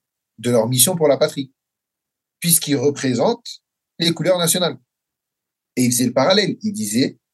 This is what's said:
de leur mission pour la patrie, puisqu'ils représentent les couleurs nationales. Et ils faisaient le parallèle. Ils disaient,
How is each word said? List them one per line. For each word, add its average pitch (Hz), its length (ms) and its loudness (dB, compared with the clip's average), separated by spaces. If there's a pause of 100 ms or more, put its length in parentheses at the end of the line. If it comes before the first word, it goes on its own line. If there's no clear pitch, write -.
(400)
de 117 120 -2
leur 117 160 2
mission 127 280 2
pour 160 120 0
la 135 100 4
patrie, 147 360 -4 (880)
puisqu'ils 165 380 0
représentent 135 840 -2 (380)
les 165 140 0
couleurs 175 260 0
nationales. 165 380 0 (1000)
Et 127 100 2
ils 120 60 2
faisaient 127 160 0
le - 60 -4
parallèle. 175 500 2
Ils 104 100 -4
disaient, 107 440 -4 (160)